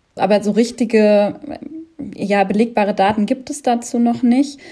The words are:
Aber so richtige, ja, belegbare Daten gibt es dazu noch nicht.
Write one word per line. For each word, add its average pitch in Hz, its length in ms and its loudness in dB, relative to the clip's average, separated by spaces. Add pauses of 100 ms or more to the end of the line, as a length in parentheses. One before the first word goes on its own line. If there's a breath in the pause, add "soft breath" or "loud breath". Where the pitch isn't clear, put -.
(160)
Aber 202 260 2
so 208 80 -2
richtige, 208 840 2 (800)
ja, 202 300 0
belegbare 208 500 0
Daten 208 320 0
gibt 262 220 -4
es 294 140 -10
dazu 240 360 -2
noch 233 240 0
nicht. 262 360 2 (140 loud breath)